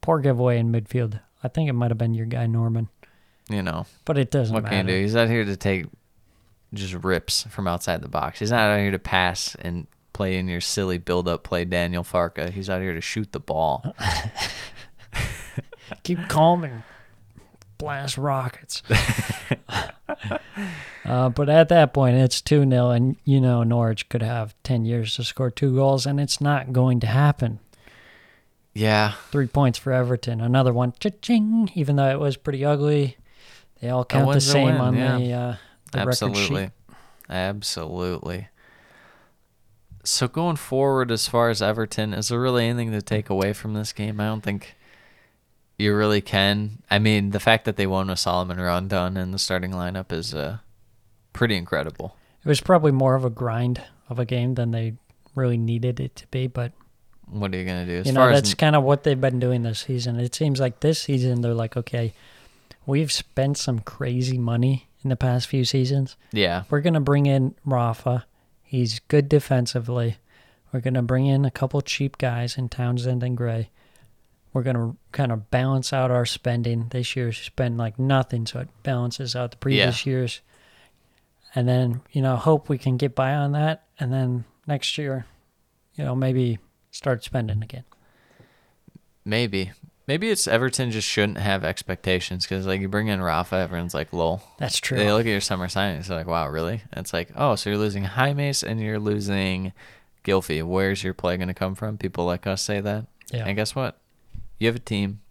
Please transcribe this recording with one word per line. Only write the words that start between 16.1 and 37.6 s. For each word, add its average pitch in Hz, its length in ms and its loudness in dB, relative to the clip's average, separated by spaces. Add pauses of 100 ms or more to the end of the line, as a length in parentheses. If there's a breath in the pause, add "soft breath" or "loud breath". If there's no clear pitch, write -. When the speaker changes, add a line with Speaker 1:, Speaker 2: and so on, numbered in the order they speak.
Speaker 1:
calm 165 360 4
and 120 180 -12 (960 loud breath)
blast 143 400 -6
rockets. 135 680 -4
Speaker 2:
<laughs> - 40 4 (2000 loud breath)
Speaker 1:
Uh, 127 240 2
but 139 200 0
at 156 200 8
that 165 240 6
point, 127 240 4
it's 131 240 4
two 147 240 4
nil, 123 280 4
and 123 320 2
you 139 160 6
know 123 240 4
Norwich 113 440 0
could 117 140 -2
have 113 400 -4
ten 120 220 0
years 113 320 -2
to 120 80 -4
score 127 260 -2
two 131 240 0
goals, 135 320 4
and 139 140 0
it's 143 200 -2
not 139 320 0
going 127 280 4
to 113 80 0
happen. 120 500 4 (1120 soft breath)
Speaker 2:
Yeah. 107 420 4 (180)
Speaker 1:
Three 139 160 2
points 135 300 2
for 135 140 -2
Everton. 123 480 0
Another 127 320 4
one, 123 280 2
cha-ching, 220 720 2
even 143 220 2
though 139 120 4
it 135 120 0
was 143 160 0
pretty 139 280 -4
ugly. 143 520 2 (640 soft breath)
They 120 100 -4
all 127 120 0
Speaker 2:
A - 20 0
Speaker 1:
count 135 200 4
the 139 40 4
Speaker 2:
win's 139 180 4
a 135 60 2
Speaker 1:
same 143 140 6
Speaker 2:
win, 127 140 4
Speaker 1:
on 127 160 2
Speaker 2:
yeah. 127 220 2
Speaker 1:
the, 123 140 0
uh, 123 240 -4 (340 loud breath)
the - 80 -4
record 117 160 0
sheet. 104 140 0
Speaker 2:
Absolutely. 95 420 -2 (580 loud breath)
Absolutely. 90 1200 -4 (1600 soft breath)